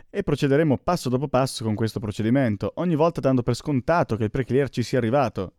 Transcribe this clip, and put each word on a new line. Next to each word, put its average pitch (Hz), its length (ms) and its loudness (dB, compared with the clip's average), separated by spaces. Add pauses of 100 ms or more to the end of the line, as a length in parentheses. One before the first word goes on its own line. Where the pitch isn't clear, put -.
e 202 140 -6
procederemo 147 560 2
passo 175 300 -2
dopo 127 200 -2
passo 131 360 0
con 110 100 0
questo 110 260 -4
procedimento, 110 760 0
ogni 175 180 0
volta 160 260 2
dando 131 220 2
per 123 120 0
scontato 147 640 0
che 101 80 -2
il 107 60 0
preclear 131 400 0
ci 127 120 -4
sia 123 140 -2
arrivato. 117 640 0